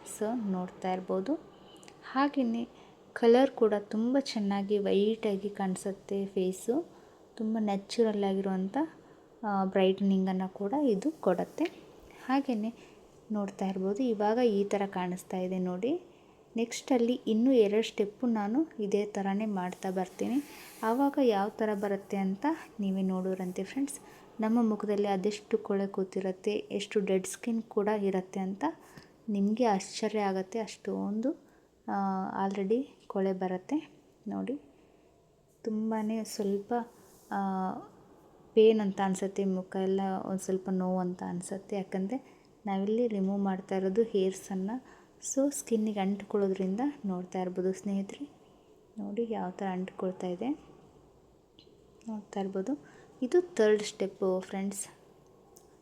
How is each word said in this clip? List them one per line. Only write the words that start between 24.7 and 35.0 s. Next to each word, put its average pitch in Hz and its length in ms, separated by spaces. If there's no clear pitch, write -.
ಅದೆಷ್ಟು 202 500
ಕೊಳೆ 196 300
ಕೂತಿರುತ್ತೆ, 190 640
ಎಷ್ಟು 202 480
ಡೆಡ್ 190 280
ಸ್ಕಿನ್ 226 360
ಕೂಡ 202 240
ಇರುತ್ತೆ 196 520
ಅಂತ 190 260
ನಿಮಗೆ 208 360
ಆಶ್ಚರ್ಯ 214 540
ಆಗುತ್ತೆ. 190 400
ಅಷ್ಟೊಂದು, 208 840
ಆ, 196 600
already 202 400
ಕೊಳೆ 190 260
ಬರುತ್ತೆ 185 580
ನೋಡಿ. 196 340